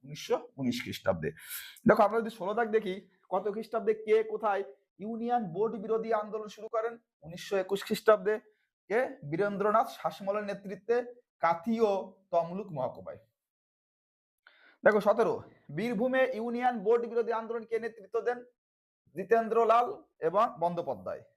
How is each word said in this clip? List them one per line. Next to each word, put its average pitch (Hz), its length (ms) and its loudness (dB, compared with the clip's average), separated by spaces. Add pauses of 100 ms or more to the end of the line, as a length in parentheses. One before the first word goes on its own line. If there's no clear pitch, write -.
উনিশশো 151 340 -4 (220)
উনিশ 120 240 0
খ্রিস্টাব্দে। 85 460 -2 (580)
দেখো, 214 200 8
আমরা 214 140 0
যদি 220 160 -6
ষোলো 190 200 -4
দাগ 233 100 0 (100)
দেখি, 190 180 0 (380)
কত 196 120 0 (100)
খ্রিস্টাব্দে 220 380 -2 (120)
কে 214 100 4 (160)
কোথায় 208 320 -2 (400)
ইউনিয়ন 233 400 -2 (120)
বোর্ড 214 180 0 (100)
বিরোধী 220 260 -2 (120)
আন্দোলন 214 340 -8
শুরু 214 200 -14
করেন? 226 180 -2 (320)
উনিশশো 175 380 -8
একুশ 190 240 -2
খ্রিস্টাব্দে। 208 480 4 (540)
কে? 208 100 2 (300)
বীরেন্দ্রনাথ 202 580 2 (100)
শাসমলের 202 520 -4
নেতৃত্বে 196 460 -4 (480)
কাথি 175 320 2 (140)
ও - 20 2 (400)
তমলুক 175 460 -2
মহকুমায়। 95 420 -8 (1700)
দেখো, 208 220 6
সতেরো, 208 280 4 (420)
বীরভূমে 240 440 0 (160)
ইউনিয়ন 240 380 -2 (100)
বোর্ড 233 260 4
বিরোধী 233 280 -2
আন্দোলন 226 300 -8
কে 226 160 -2
নেতৃত্ব 220 300 -10 (120)
দেন? 247 120 -2 (760)
জিতেন্দ্রলাল 226 720 4 (400)
এবং 196 180 4 (180)
বন্দ্যোপাধ্যায়। 139 580 -4 (160)